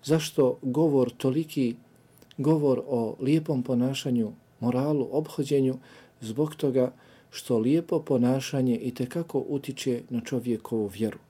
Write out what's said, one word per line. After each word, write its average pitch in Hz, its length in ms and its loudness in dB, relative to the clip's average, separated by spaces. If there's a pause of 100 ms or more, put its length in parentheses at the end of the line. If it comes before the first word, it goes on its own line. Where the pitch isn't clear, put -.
Zašto 147 580 2
govor 135 540 4
toliki, 135 580 0 (640)
govor 143 500 2
o 117 320 -2
lijepom 147 420 0
ponašanju, 123 680 0 (280)
moralu, 127 520 0
ophođenju? 139 640 0 (460)
Zbog 135 340 -4
toga 127 380 0 (380)
što - 280 -2
lijepo 156 420 2
ponašanje 127 760 2
itekako 131 720 -4
utiče 135 600 -4
na 120 100 -2
čovjekovu 113 760 -4
vjeru. 104 240 -4 (120)